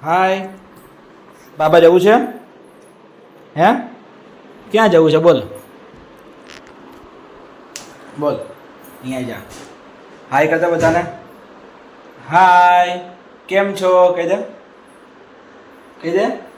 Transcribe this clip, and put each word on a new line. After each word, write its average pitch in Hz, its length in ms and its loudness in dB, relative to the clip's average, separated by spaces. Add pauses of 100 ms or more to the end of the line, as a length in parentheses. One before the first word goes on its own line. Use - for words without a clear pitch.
હાય. 190 460 -2 (1080)
બાબા 156 220 2
જવું 170 200 6
છે? 202 140 2 (1400)
હે? 180 180 2 (960)
ક્યાં 170 180 2
જવું 160 220 4
છે? 156 60 0
બોલ, 156 260 2 (2750)
બોલ, 147 160 -4 (680)
અહીંયા 127 180 -10
જા. 113 200 -12 (920)
હાય 143 160 0
કર 160 120 -2
દે 175 80 -2
બધાને. 165 380 -2 (1200)
હાય, 180 680 2 (480)
કેમ 196 260 -2
છો? 180 400 2
કહી 170 140 -6
દે, 190 100 -2 (1600)
કહી 165 100 -8
દે - 160 -2 (300)